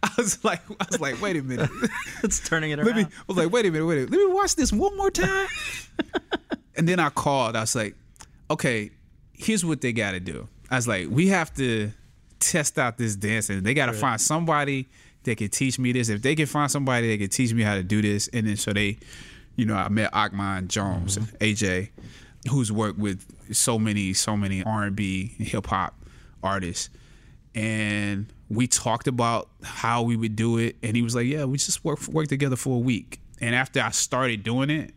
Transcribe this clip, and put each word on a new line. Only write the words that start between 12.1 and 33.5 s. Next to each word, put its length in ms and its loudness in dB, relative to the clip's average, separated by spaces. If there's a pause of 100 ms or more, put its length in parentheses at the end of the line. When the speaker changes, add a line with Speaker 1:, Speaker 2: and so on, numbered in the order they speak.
Speaker 1:
test 400 0
out 200 0
this 180 0
dance, 320 0
and 160 -2
they 80 2
gotta 200 2
Speaker 2:
Right. 80 -4
Speaker 1:
find 200 2
somebody 680 0 (360)
that 140 0
can 100 0
teach 300 0
me 140 2
this. 180 2
If 100 0
they 140 2
can 120 2
find 240 0
somebody 380 2
that 100 2
can 120 -2
teach 240 2
me 80 4
how 140 2
to 60 0
do 200 2
this," 300 2
and 140 0
then 100 0
so 180 -2
they, 240 0 (580)
you 80 2
know, 100 0
I 140 0
met 240 2
Akman 560 -2
Jones, 480 -2
Speaker 2:
Mm-hmm. 240 -6
Speaker 1:
A 140 2
J, 360 -2 (600)
who's 200 0
worked 280 -2
with 260 -4 (300)
so 240 2
many, 340 0
so 240 0
many 260 -2
R 220 -2
and 120 -2
B 420 -2
and 100 -6
hip 200 -4
hop 260 -2 (480)
artists, 480 -4 (640)
and 720 -2 (240)
we 160 0
talked 420 0
about 400 0 (140)
how 400 0
we 140 2
would 200 0
do 220 2
it, 240 0
and 120 -2
he 80 4
was 120 0
like, 120 2
"Yeah, 200 0
we 100 0
just 300 -2
work, 220 -4
work 200 0
together 280 0
for 200 0
a 40 2
week." 400 -2 (200)
And 140 0